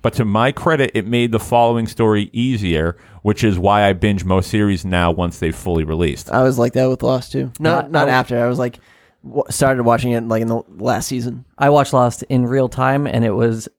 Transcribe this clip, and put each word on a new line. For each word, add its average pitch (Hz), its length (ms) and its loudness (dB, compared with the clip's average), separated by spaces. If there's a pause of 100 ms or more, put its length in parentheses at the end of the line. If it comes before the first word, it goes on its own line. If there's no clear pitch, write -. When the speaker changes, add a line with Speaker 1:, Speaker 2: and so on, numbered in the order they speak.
Speaker 1:
but 117 140 0
to 113 100 0
my 113 280 2
credit, 143 420 0
it 104 100 -2
made 120 280 0
the 110 60 0
following 117 460 2
story 107 480 0
easier, 98 640 -2 (260)
which 104 200 0
is 98 160 2
why 101 240 2
I 98 100 4
binge 98 320 0
most 92 240 0
series 104 360 0
now 87 260 0
once 87 280 -4
they've 80 160 -4
fully 82 280 -2
released. 78 480 -4
Speaker 2:
I 131 120 0
was 131 140 0
like 120 160 0
that 131 120 0
with 127 180 -2
Lost, 127 300 -2
too. 135 260 -6
Not, 160 180 0
Speaker 3:
Not - 140 -6
Speaker 2:
not 147 180 0
Speaker 3:
I 127 40 0
Speaker 2:
after. 123 300 0
I 120 40 0
was 123 100 -2
like, 123 220 -4 (440)
w-, 135 260 -4
started 131 340 0
watching 117 300 2
it, 113 140 -2
like, 113 140 0
in 113 60 -2
the 117 220 -2
last 113 380 -4
season. 123 360 -6 (140)
Speaker 3:
I 139 120 2
watched 143 240 4
Lost 123 300 2
in 123 240 0
real 127 220 0
time, 135 360 0
and 117 200 0
it 107 60 0
was 113 360 0 (120)